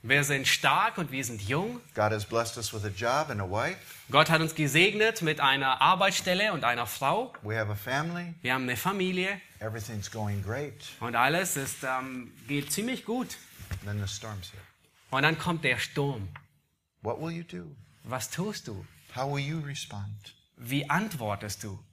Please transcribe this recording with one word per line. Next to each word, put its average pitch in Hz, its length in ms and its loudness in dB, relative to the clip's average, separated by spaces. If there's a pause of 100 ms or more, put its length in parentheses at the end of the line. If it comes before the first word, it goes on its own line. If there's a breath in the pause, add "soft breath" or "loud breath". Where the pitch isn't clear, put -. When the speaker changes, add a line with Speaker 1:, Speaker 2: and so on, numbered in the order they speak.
Speaker 1:
Wir 135 200 4
sind 139 240 0
stark 170 500 4
und 160 140 -2
wir 131 140 -4
sind 113 180 -6
jung. 180 380 -2 (160)
Speaker 2:
God 107 160 4
has 104 120 -2
blessed 117 320 0
us 113 160 -6
with 107 120 -6
a 107 40 -2
job 120 420 0
and 110 100 -2
a 98 40 -2
wife. 117 320 -2 (360 loud breath)
Speaker 1:
Gott 156 180 8
hat 160 100 6
uns 156 140 0
gesegnet 196 680 4
mit 151 180 0
einer 135 420 4
Arbeitsstelle 190 680 4
und 147 120 -2
einer 120 220 2
Frau. 175 560 0
Speaker 2:
We 110 160 -2
have 104 120 0
a 104 40 -2
family. 165 680 -4
Speaker 1:
Wir 127 140 0
haben 131 80 0
eine 123 140 -2
Familie. 185 640 0 (180)
Speaker 2:
Everything's 107 500 -8
going 104 360 -4
great. 131 280 -4 (280)
Speaker 1:
Und 120 160 -2
alles 156 400 4
ist, 135 260 -6
ähm, 131 480 -4 (160)
geht 143 260 -2
ziemlich 233 320 -4
gut. 240 320 -4 (480)
Speaker 2:
Then 104 160 -4
the 101 80 -2
storms 101 440 -10
hit. 101 80 -16 (500)
Speaker 1:
Und 135 140 4
dann 160 120 6
kommt 165 280 -2
der 123 140 4
Sturm. 127 500 -2 (720)
Speaker 2:
What 110 180 -4
will 165 120 -6
you 170 100 -8
do? 170 320 -12 (300)
Speaker 1:
Was 123 260 -6
tust 202 380 -6
du? 98 180 -10 (300)
Speaker 2:
How 135 180 -2
will 139 100 0
you 156 160 -4
respond? 104 720 -10 (220)
Speaker 1:
Wie 139 320 -2
antwortest 117 760 -2
du? 98 140 -8 (140)